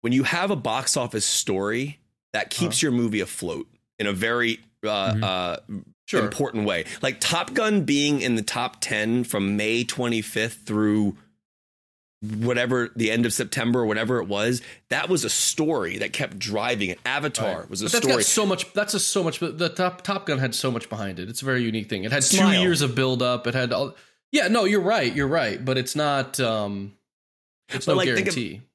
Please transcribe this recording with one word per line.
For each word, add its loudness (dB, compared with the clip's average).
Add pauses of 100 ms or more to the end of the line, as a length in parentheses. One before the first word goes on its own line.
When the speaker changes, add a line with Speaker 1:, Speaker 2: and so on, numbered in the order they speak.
Speaker 1:
when 0
you 4
have 0
a 0
box -2
office -2
story -2 (320)
that -4
keeps -2
Speaker 2:
Uh-huh. 2
Speaker 1:
your 2
movie 2
afloat -6 (300)
in -2
a 0
very, 0 (260)
uh, 0
Speaker 3:
Mm-hmm. 0
Speaker 1:
uh, -2 (500)
Speaker 2:
Sure. 0
Speaker 1:
important -2
way. 0 (160)
Like -2
Top -2
Gun 2
being 2
in 2
the 2
top -4
ten 0
from 0
May 0
twenty-fifth -2
through 2 (1200)
whatever, 2
the 2
end 2
of 0
September 0
or 2
whatever 0
it -2
was, 0 (280)
that -2
was 2
a -2
story 0
that -4
kept -6
driving -2
it. -8
Avatar -2
Speaker 2:
Right. -14
Speaker 1:
was -6
a -4
Speaker 2:
But -2
that's 2
Speaker 1:
story. 4
Speaker 2:
got 2
so 2
much, -2
that's -2
a, 0
so 0
much, -2
the -2
Top, -2
Top -4
Gun 0
had 0
so 0
much -4
behind -6
it. -8
It's -8
very 0
unique -2
thing. -4
It -2
had 2
Speaker 1:
Smile. 6
Speaker 2:
two 4
years 4
of 0
build 2
up. 0
It -2
had 0
all, -2 (380)
yeah, 4
no, 4
you're 4
right. 2
You're 2
right. 0
But 0
it's -4
not, 0
um, -2 (760)
it's -6
Speaker 1:
But, 2
Speaker 2:
no 4
Speaker 1:
like, 2
think 2
of -2
Speaker 2:
guarantee. -6 (120)